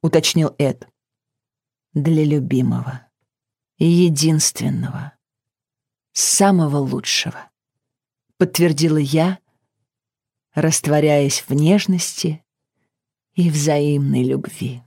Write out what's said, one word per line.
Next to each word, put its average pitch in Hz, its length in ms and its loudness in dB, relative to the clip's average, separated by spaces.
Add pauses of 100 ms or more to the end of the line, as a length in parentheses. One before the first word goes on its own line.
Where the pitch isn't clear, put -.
уточнил 156 560 0
Эд. 135 300 -2 (1040)
«Для 156 300 2
любимого. 127 800 -2 (720)
Единственного. 156 1400 0 (1000)
Самого 170 640 2
лучшего», - 760 -6 (880)
подтвердила 165 600 0
я, 156 420 0 (1120)
растворяясь 151 920 0
в - 80 -4
нежности 170 880 0 (920)
и 175 160 2
взаимной 147 760 0
любви. 127 640 -6